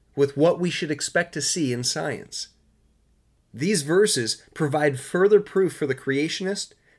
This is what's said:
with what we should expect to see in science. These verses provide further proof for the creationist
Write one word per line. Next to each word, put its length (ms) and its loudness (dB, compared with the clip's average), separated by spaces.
with 220 0
what 240 4
we 80 0
should 220 -4
expect 420 -4
to 80 -8
see 320 -2
in 100 -4
science. 640 -6
These 300 -2
verses 600 2
provide 460 0
further 400 4
proof 320 0
for 140 -4
the 80 0
creationist 800 -4